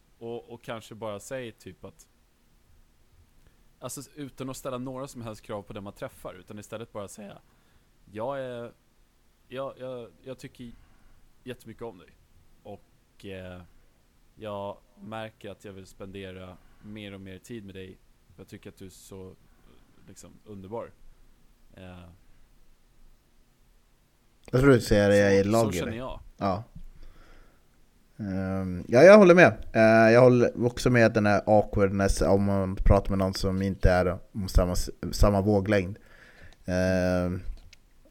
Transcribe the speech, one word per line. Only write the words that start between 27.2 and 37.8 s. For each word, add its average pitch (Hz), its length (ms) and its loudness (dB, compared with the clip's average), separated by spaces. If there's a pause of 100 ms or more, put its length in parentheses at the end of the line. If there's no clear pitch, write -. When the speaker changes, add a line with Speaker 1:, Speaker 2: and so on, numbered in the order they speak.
Speaker 2:
Ehm, 95 720 -6
ja, 143 140 6
jag 196 160 12
håller 175 160 8
med. 151 180 8 (200)
Eh, 113 400 6
jag 120 80 6
håller 123 460 4
också 123 240 -2
med 117 160 6
att 110 80 0
den 104 120 2
här 101 200 2
awkwardness 101 760 2
om 98 220 2
man 98 320 -2
pratar - 340 4
med 95 80 -2
någon 95 160 -2
som 95 280 -4
inte 95 280 0
är 90 280 0 (140)
om 95 160 -8
samma 90 240 2
s-, - 180 -4 (220)
samma 101 280 4
våglängd. 101 580 0 (640)
Ehm, 92 760 0 (680)